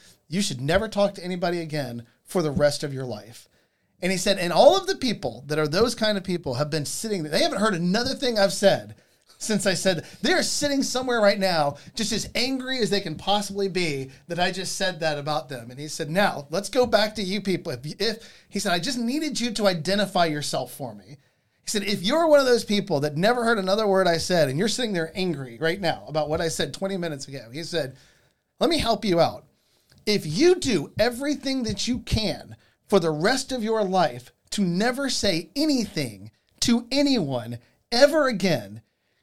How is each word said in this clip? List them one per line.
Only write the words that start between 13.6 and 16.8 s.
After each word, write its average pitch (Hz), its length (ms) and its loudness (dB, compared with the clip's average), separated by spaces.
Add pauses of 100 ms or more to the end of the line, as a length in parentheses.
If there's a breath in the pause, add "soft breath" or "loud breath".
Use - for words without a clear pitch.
be 151 420 -4 (180 loud breath)
that 170 120 -4
I 185 100 2
just 180 260 -6
said 180 240 -2
that 156 180 0
about 147 320 -4
them." 120 200 -12
And 127 80 -16
he 151 100 -10
said, 156 220 -6
"Now, 175 400 0
let's 196 200 -4
go 247 160 2